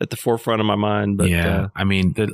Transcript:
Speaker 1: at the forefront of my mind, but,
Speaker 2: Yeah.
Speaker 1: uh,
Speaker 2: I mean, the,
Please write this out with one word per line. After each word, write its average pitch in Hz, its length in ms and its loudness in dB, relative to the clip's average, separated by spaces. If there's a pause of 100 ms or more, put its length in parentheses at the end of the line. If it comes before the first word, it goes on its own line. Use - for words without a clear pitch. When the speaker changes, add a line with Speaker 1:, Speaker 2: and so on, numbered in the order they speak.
Speaker 1:
at - 80 -4
the - 80 -6
forefront 113 420 0
of 107 80 0
my 104 80 2
mind, 104 420 0
but, 90 120 2
Speaker 2:
Yeah. 85 180 2 (100)
Speaker 1:
uh, 98 180 -2
Speaker 2:
I 98 100 -2
mean, 95 280 2
the, 107 200 -2